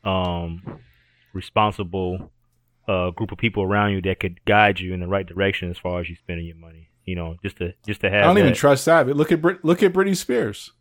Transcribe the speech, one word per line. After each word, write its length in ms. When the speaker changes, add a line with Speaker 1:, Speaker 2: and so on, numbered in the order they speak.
Speaker 1:
um, 760
responsible, 960
uh, 220
group 220
of 60
people 240
around 300
you 100
that 180
could 240
guide 360
you 120
in 80
the 80
right 180
direction 440
as 80
far 220
as 100
you 60
spending 300
your 100
money. 340
You 100
know, 260
just 160
to, 140
just 160
to 80
have 140
Speaker 2:
I 20
don't 120
even 120
Speaker 1:
that. 80
Speaker 2:
trust 260
that. 220
But 100
look 160
at 80
Brit-, 240
look 180
at 120
Britney 220
Spears. 640